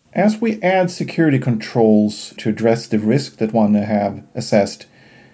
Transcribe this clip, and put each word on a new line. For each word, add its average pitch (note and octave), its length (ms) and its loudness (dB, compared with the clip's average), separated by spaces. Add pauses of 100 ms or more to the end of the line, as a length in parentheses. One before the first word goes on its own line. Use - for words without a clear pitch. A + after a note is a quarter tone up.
(140)
As G#3 260 0
we A3 220 -4
add F#3 300 0
security D3 480 0
controls A2 960 0
to - 120 -4
address A2+ 360 0
the A2 140 -2
risk A2+ 380 -2
that A2 160 -4
one G#2+ 200 2
have G2+ 500 -2 (120)
assessed, G#2+ 500 -2 (480)